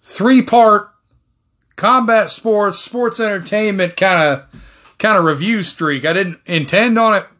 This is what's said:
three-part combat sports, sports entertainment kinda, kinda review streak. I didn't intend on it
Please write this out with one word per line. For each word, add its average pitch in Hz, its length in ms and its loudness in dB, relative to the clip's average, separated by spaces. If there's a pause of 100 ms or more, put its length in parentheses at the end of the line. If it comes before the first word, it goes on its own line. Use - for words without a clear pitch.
three-part 233 880 2 (840)
combat 226 560 0
sports, 208 480 -2
sports 233 400 -6
entertainment 202 760 -4
kinda, 160 520 0 (500)
kinda 208 240 0
review 165 400 -2
streak. 147 420 -6
I 160 100 -2
didn't 180 340 -4
intend 190 500 0
on 226 160 2
it 196 140 -2 (120)